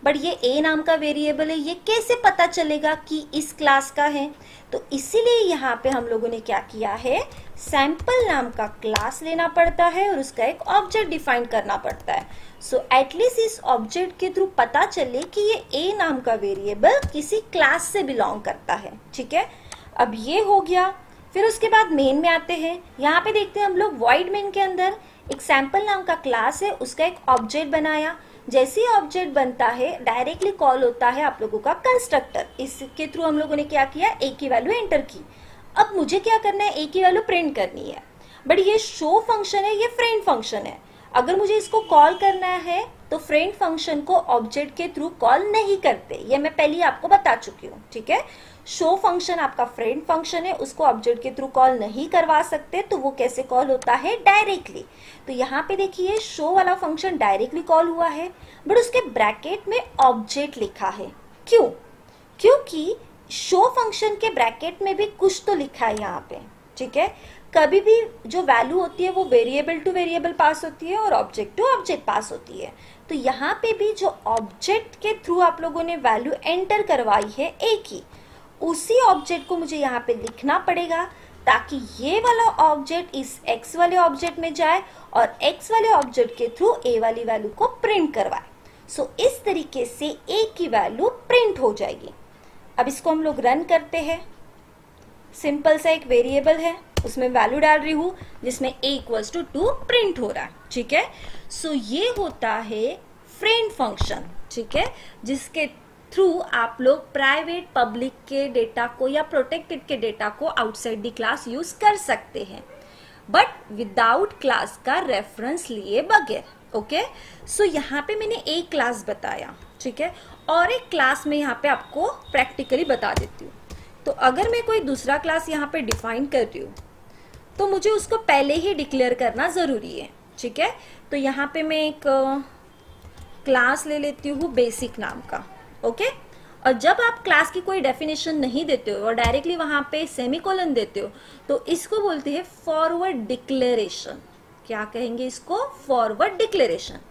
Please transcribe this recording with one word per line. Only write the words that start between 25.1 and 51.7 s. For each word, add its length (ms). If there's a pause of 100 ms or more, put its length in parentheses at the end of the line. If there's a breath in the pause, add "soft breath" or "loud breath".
एक 100
sample 440
नाम 180
का 120
class 480
है, 80
उसका 340
एक 100 (140)
object 420
बनाया। 440 (340 loud breath)
जैसे 320
ही 60
object 460
बनता 340
है 240 (120)
directly 500
call 300
होता 260
है 140
आप 180
लोगों 180
का 140 (140)
constructor, 600 (120)
इसके 480
through 200
हम 120
लोगों 160
ने 80
क्या 220
किया, 240 (140)
ए 60 (100)
की 100
value 240
enter 300
की। 220 (520 loud breath)
अब 180
मुझे 240
क्या 180
करना 260
है, 180
ए 40
की 180
value 180
print 340
करनी 340
है। 140 (420 loud breath)
But 220
ये 120
show 480
function 380
है, 100
ये 120
फ्रेंड 360
function 420
है, 120 (360 loud breath)
अगर 220
मुझे 200
इसको 260
call 320
करना 340
है 380 (260)
तो 60
friend 360
function 480
को 140
object 640
के 100
through 320
call 320
नहीं 260
करते, 460
ये 140
मैं 180
पहले 200
ही 60
आपको 260
बता 280
चुकी 320
हूँ। 160 (100)
ठीक 160
है, 140 (440 loud breath)
Show 360
function 360
आपका 260
friend 380
function 420
है, 80
उसको 320
ऑब्जेक्ट 380
के 80
through 200
call 280